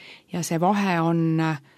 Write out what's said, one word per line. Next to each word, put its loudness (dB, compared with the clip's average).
Ja -6
see -4
vahe 2
on, 2
äh, -2